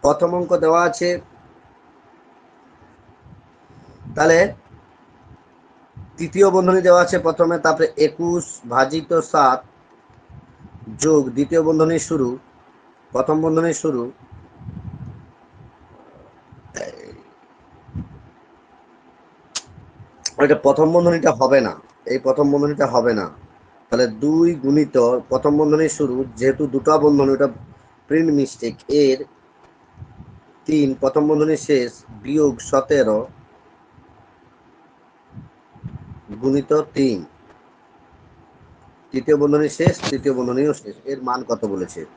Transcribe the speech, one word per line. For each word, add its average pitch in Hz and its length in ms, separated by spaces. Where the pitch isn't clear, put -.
প্রথম 147 320
অঙ্ক 175 220
দেওয়া 165 260
আছে, 175 380
তাহলে 160 240
তৃতীয় 185 340
বন্ধনী 185 300
দেওয়া 175 220
আছে 175 160
প্রথমে, 165 400
তারপরে 160 380
একুশ 170 480
ভাজিত 135 420
সাত 135 400
যোগ 151 320
দ্বিতীয় 143 320
বন্ধনীর 160 360
শুরু, 131 400
প্রথম 131 300
বন্ধনীর 160 320
শুরু। 135 280
এটা 147 100
প্রথম 151 380
বন্ধনীটা 170 380
হবে 131 300
না, 101 120
এই 131 120
প্রথম 135 340
বন্ধনীটা 143 340
হবে 117 280
না। 98 120
তাহলে 120 140
দুই 151 480
গুণিত 139 420
প্রথম 131 300
বন্ধনীর 151 300
শুরু, 131 360
যেহেতু 135 300
দুটো 139 320
বন্ধনী, 143 320
ওটা 135 180
প্রিন্ট 160 260
মিস্টেক, 131 420
এর 135 300
তিন 143 300
প্রথম 139 340
বন্ধনীর 156 280
শেষ, 127 340
বিয়োগ 143 380
সতেরো 127 680
গুণিত 135 300
তিন, 117 300
তৃতীয় 143 220
বন্ধনীর 147 320
শেষ, 170 260
তৃতীয় 139 240
বন্ধনীও 127 400
শেষ। - 200
এর 135 180
মান 127 260
কত 113 160
বলেছে? 92 360